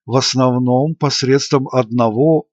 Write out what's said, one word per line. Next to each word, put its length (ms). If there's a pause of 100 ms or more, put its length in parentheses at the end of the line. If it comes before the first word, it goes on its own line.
в 100
основном 800
посредством 720
одного 840